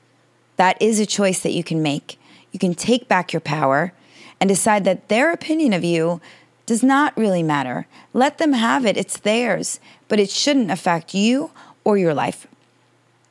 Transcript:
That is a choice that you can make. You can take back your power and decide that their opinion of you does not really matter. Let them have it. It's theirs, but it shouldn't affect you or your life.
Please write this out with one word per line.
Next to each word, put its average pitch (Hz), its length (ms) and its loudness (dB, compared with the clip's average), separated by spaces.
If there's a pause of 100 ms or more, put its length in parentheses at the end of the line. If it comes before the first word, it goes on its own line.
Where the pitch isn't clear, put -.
(580)
That 185 220 2
is 214 200 2
a 214 60 0
choice 190 340 0
that - 120 -4
you 160 120 -4
can 160 180 -2
make. - 380 -4 (320)
You 190 80 -12
can 180 140 0
take 240 340 0
back 180 240 0
your 165 80 -4
power 147 520 0 (480)
and 190 80 2
decide 202 360 2
that 185 240 -2
their 269 240 2
opinion 320 400 0
of 170 100 0
you 170 380 0 (460)
does 220 160 -2
not 269 340 2
really 190 260 0
matter. 143 440 -4 (260)
Let 269 260 0
them 311 140 2
have 247 340 0
it. 190 100 2
It's - 220 -4
theirs, 214 640 -2 (280)
but 156 100 0
it 196 120 2
shouldn't 269 400 0
affect 170 440 -2
you 240 360 0 (340)
or 208 140 2
your 170 160 2
life. - 320 -4 (840)